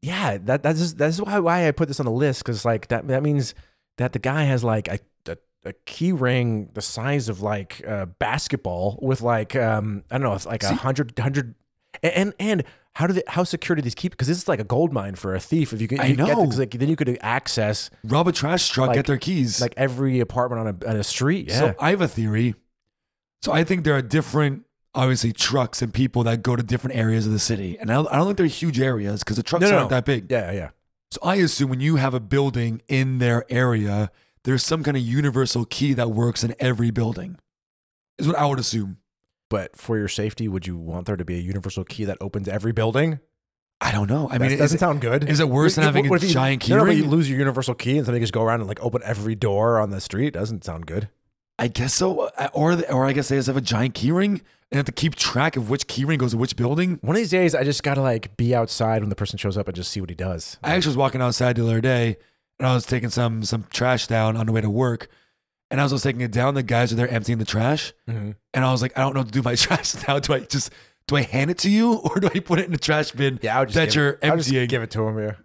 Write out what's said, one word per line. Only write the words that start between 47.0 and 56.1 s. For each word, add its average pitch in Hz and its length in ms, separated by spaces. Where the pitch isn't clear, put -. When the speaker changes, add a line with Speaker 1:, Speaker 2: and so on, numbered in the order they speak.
Speaker 2:
ring? 147 80
Speaker 1:
lose 156 180
your 131 80
universal 131 380
key 131 220
and 135 100
somebody 120 160
just 104 100
go 110 80
around 113 200
and, 104 60
like, 104 160
open 120 220
every 110 300
door 107 440
on 104 120
the 95 100
street? 127 320
Doesn't 104 320
sound 82 220
good. 101 220
Speaker 2:
I 120 80
guess 120 260
so. 185 280
Uh, 135 160
or, 160 220
the, 170 160
or 131 140
I 135 80
guess 143 160
they 139 60
just 131 100
have 131 100
a 135 60
giant 117 320
key 123 180
ring 190 300
and 143 60
have 143 100
to 147 40
keep 160 220
track - 420
of 113 140
which 135 160
key 135 200
ring 156 120